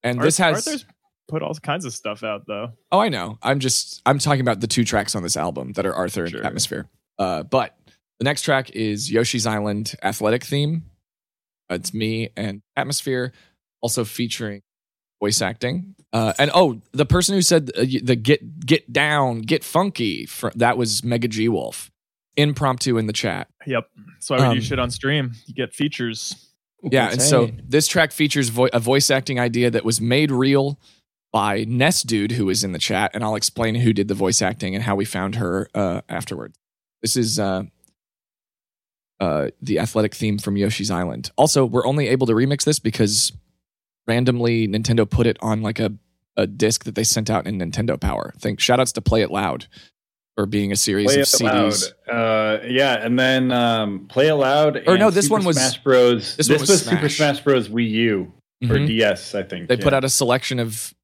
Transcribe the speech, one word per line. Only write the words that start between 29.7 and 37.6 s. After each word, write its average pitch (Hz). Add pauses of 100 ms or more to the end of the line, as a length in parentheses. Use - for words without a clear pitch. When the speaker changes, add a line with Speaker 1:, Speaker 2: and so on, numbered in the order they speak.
Speaker 1:
that 113
was 110
made 131
real 139 (540)
by 104
Ness 123
Dude, 110
who 117
is 90
in 95
the 82
chat, 98
and 110
I'll 110
explain 113
who 120
did 101
the 101
voice 95
acting 95
and 101
how 104
we 98
found 98
her, 95
uh, 92
afterward. - (480)
This 113
is, 110
uh, 98 (1600)